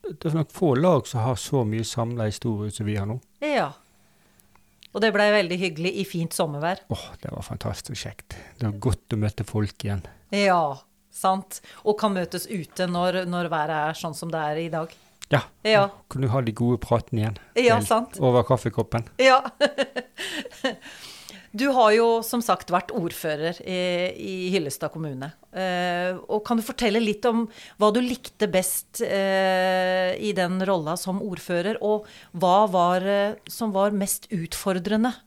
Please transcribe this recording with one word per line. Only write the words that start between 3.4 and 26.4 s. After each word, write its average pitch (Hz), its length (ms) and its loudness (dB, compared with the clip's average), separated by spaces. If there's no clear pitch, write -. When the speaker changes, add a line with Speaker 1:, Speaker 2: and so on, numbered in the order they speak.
Speaker 2:
Og 196 80 -6
det 214 160 2
ble 208 160 4
veldig 185 300 2
hyggelig 170 400 -2
i - 20 -2
fint 165 320 -4
sommervær. 160 460 -2
Speaker 1:
Åh, - 140 -6
det - 100 -8
var - 160 -10
fantastisk - 480 -8
kjekt. - 400 -12
Det 117 80 -2
var 101 220 -4
godt - 260 -4
å 107 60 -2
møte 107 260 -2
folk - 380 -4
igjen. 101 160 -4
Speaker 2:
Ja, 175 460 2
sant. 190 460 -2
Og 214 160 4
kan 214 100 2
møtes 180 400 -4
ute 180 400 -4
når, 180 380 0
når 175 240 -2
været 156 240 0
er 151 240 -2
sånn 160 180 -6
som 170 140 -6
det 160 160 -2
er 151 100 -2
i 165 140 -4
dag. 165 180 -4
Speaker 1:
Ja. 135 140 2
Speaker 2:
Ja. 214 220 6
Speaker 1:
Kunne 131 220 0
ha 135 100 2
de 113 80 -2
gode 120 320 2
pratene 113 400 0
igjen. 107 160 -4
Speaker 2:
Ja, 233 240 6
Speaker 1:
Til 104 80 -2
Speaker 2:
sant. 233 320 0
Speaker 1:
over 123 240 6
kaffekoppen. 117 640 0
Speaker 2:
Ja. 262 220 8
<laughs> 277 1300 -4
Du 220 260 -4
har 240 220 8
jo 226 260 6
som 233 240 -2
sagt - 240 0
vært 180 240 0
ordfører 165 720 -2
i, 185 140 -2
i 196 200 -8
Hyllestad 151 400 -2
kommune. 147 380 -8
Eh, 180 640 -2
og 214 160 -2